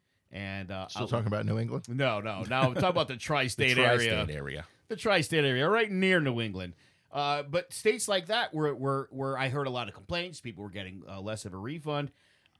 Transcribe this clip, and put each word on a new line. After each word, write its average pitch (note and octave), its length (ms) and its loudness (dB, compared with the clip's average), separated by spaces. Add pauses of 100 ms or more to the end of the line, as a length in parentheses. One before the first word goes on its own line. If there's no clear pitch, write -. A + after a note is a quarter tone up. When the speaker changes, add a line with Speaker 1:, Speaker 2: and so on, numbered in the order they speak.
(320)
Speaker 1:
and, G2 400 -8
uh, F#2+ 160 -8
Speaker 2:
Still G#2+ 160 -4
Speaker 1:
out G#2+ 60 -4
Speaker 2:
talking A2+ 180 0
about G#2 180 0
New G#2+ 140 0
England? A#2 300 -4
Speaker 1:
No, A#2+ 320 0
no. G2+ 220 -6
Now B2 200 0
I'm B2+ 120 2
talking F#3+ 140 2
about E3 200 2
the B2+ 80 -6
Speaker 3:
<laughs> - 0 -
Speaker 1:
tri-state C3 580 2
Speaker 3:
The B2+ 60 6
Speaker 1:
area. A#2+ 320 6
Speaker 3:
tri-state G#2+ 220 0
area. C#2+ 300 -6 (220)
Speaker 1:
The A3 80 -6
tri-state E3 480 4
area, C3+ 240 4
right G#3+ 240 4
near F#3 300 6
New B2+ 200 2
England. F#2 320 -4 (380)
Uh, C#3+ 320 0
but D#3+ 300 -2
states A3 340 0
like F#3+ 200 0
that A3 260 0
where, D3+ 220 2
where, C3+ 360 0
where C3+ 260 -2
I C3+ 120 0
heard C#3 180 0
a - 20 -2
lot B2 200 -2
of - 60 -12
complaints, F3 440 -6
people G#2 240 -12
were G#2 60 -10
getting, F#2+ 400 -10
uh, F#2+ 100 -10
less G#2 260 -6
of F#2 80 -10
a F#2+ 40 -8
refund. C#3+ 540 -4 (480)